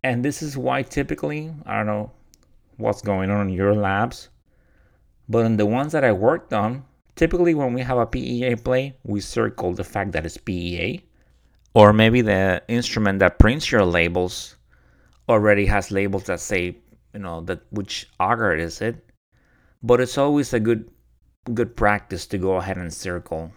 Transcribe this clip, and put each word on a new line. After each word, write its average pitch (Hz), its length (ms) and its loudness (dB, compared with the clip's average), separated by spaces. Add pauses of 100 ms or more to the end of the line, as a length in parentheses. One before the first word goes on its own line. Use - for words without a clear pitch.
And 123 220 -2
this 147 180 -4
is 143 140 -8
why 127 260 -4
typically, 151 680 -6 (140)
I - 100 -6
don't 107 100 -2
know 107 260 -4 (680)
what's 110 240 -2
going 98 280 -2
on 101 180 0
in 92 60 -4
your 98 200 2
labs, 104 540 -2 (1000)
but 113 180 2
in 113 100 2
the 104 100 2
ones 135 260 -2
that 147 120 2
I 113 80 4
worked 113 400 2
on, 113 320 -2 (300)
typically 170 400 2
when 131 200 0
we 127 80 -4
have 127 160 -2
a 113 80 2
P 123 320 -6
E 123 140 -2
A 113 40 -2
plate, 131 380 -2 (100)
we 101 160 -4
circle 110 520 -4
the 87 120 -6
fact 98 280 -6
that 78 140 -4
it's 78 100 -10
P 87 380 -6
E 85 60 -6
A, 127 240 -6 (720)
or 104 180 10
maybe 113 300 6
the 95 460 2
instrument 110 520 0
that 92 180 4
prints 131 320 0
your 110 140 4
labels 87 720 -2 (720)
already 104 380 4
has 101 240 0
labels 98 340 -2
that 87 160 -6
say, 90 360 -4 (360)
you 104 80 -14
know, 85 220 -10
that 87 180 -8 (100)
which - 380 -8 (120)
agar 104 340 2
is 82 260 -4
it. 80 240 -4 (760)
But 120 180 6
it's 127 160 -2
always 143 360 2
a 117 80 2
good, 110 300 0 (600)
good 117 240 -4
practice 104 520 -2
to 101 100 -4
go 95 180 0
ahead 92 220 -4
and 85 160 -10
circle 85 640 -10